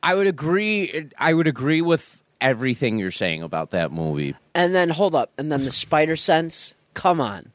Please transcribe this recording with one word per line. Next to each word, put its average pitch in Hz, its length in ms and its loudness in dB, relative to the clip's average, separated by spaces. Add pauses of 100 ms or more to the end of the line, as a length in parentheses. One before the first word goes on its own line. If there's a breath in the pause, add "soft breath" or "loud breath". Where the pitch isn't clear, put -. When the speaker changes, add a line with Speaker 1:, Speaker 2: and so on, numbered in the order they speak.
Speaker 1:
I 180 120 2
would 196 120 2
agree, 180 920 -2
I 165 160 2
would 160 120 4
agree 156 360 0
with 170 400 -2 (180)
everything 123 580 0
you're 95 120 -2
saying 82 320 -2
about 80 280 -4
that 82 220 -2
movie. 73 420 -2 (200)
Speaker 2:
And 175 200 2
then, 175 140 4
hold 170 260 0
up, 123 220 0
and 151 160 -4
then 139 120 -2
the 135 60 -4
spider 156 460 0
sense, 165 580 -2 (200)
come 175 260 2
on. 104 340 -6